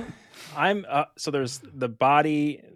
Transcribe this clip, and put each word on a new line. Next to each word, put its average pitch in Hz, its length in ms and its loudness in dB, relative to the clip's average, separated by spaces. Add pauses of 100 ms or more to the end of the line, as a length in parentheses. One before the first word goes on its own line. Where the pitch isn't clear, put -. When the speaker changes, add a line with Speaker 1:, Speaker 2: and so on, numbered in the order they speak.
(120)
Speaker 1:
<laughs> - 440 -20
Speaker 2:
I'm, 190 320 0
uh, 143 180 0 (100)
so - 140 -8
there's 131 300 -4 (140)
the 127 140 -2
body, 147 720 2 (140)